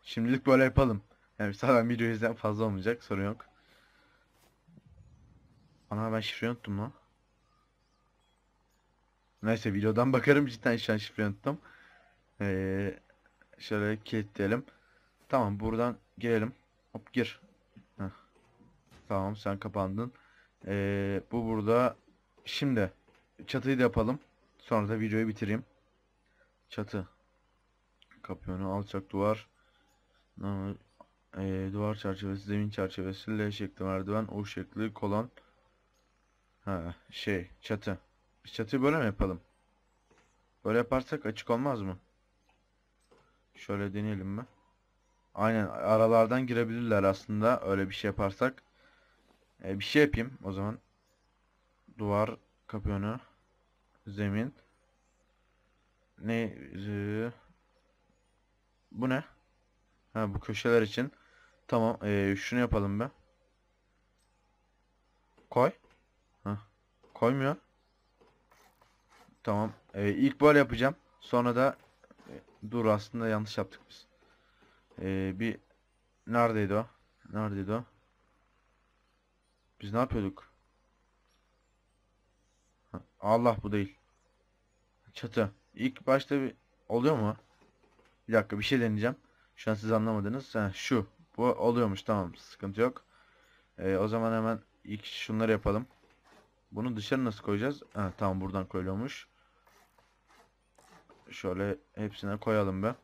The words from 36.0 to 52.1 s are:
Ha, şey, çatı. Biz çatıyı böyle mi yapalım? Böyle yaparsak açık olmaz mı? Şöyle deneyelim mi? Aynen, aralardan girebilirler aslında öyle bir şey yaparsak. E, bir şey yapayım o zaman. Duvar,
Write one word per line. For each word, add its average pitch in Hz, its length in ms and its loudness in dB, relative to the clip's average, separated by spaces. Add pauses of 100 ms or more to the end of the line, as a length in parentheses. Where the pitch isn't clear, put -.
Ha, 87 300 -4 (160)
şey, 92 380 -4 (120)
çatı. 104 380 -6 (460)
Biz - 80 -20
çatıyı 131 280 -2
böyle 147 160 4
mi 135 80 2
yapalım? 95 360 -2 (1200)
Böyle 110 120 2
yaparsak 131 480 -2
açık 107 240 -8
olmaz 120 320 0
mı? 95 160 -6 (1600)
Şöyle 101 380 -4
deneyelim 104 340 -4
mi? 107 180 -8 (880)
Aynen, 107 320 2
aralardan 113 800 4
girebilirler 117 560 2
aslında 104 580 2
öyle 98 280 0
bir 98 60 -10
şey 104 140 -2
yaparsak. 101 540 -2 (1000)
E, 98 160 -4
bir 98 40 -6
şey 151 200 4
yapayım 131 400 0
o 98 80 -6
zaman. 101 280 -6 (1160)
Duvar, 107 400 0 (300)